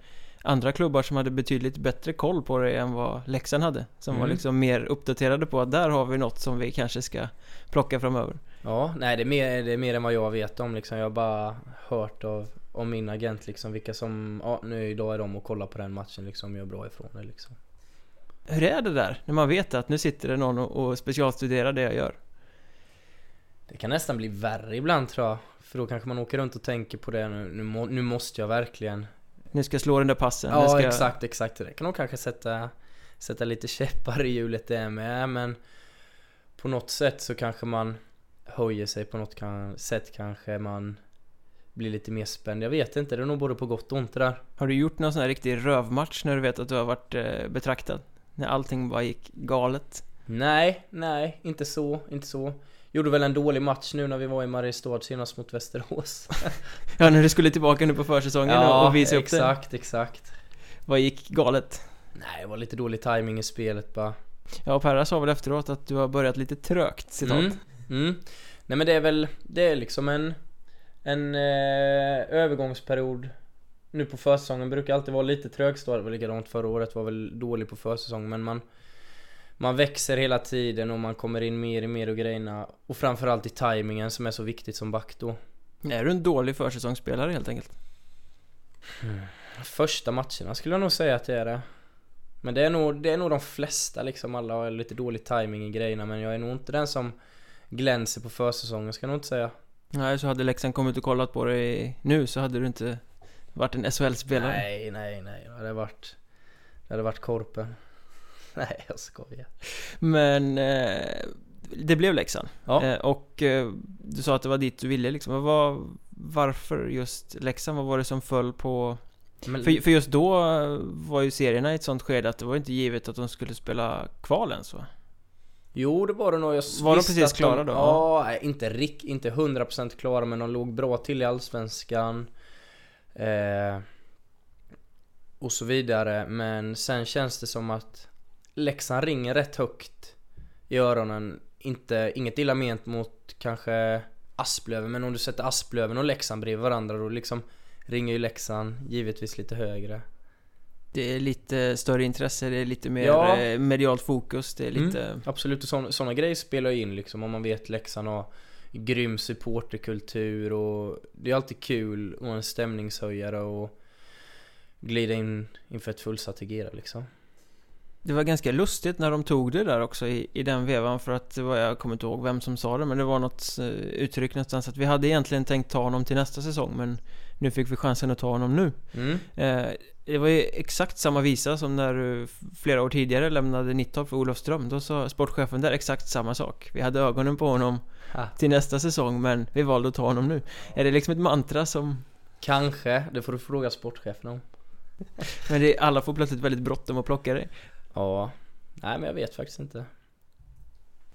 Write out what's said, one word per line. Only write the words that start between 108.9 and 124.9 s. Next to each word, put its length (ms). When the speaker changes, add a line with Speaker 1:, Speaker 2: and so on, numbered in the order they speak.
Speaker 2:
skojar. 460
Speaker 1:
Men, 580
eh, 680
det 100
blev 180
Leksand. 340
Speaker 2:
Ja. 180
Speaker 1:
Eh, 160
och, 420
eh, 300
du 180
sa 140
att 60
det 80
var 80
dit 220
du 80
ville 240
liksom. 220
Vad 100
var, 440
varför 800
just 560
Leksand? 340
Vad 100
var 100
det 60
som 180
föll 320
på? 440
Speaker 2:
Men 160
Speaker 1:
För, 180
för 100
just 200
då, 340
eh, 380
var 380
ju 100
serierna 400
i 40
ett 80
sånt 180
skede 280
att 80
det 80
var 100
inte 180
givet 360
att 60
de 140
skulle 240
spela 540
kval 300
ens, 220
va? 120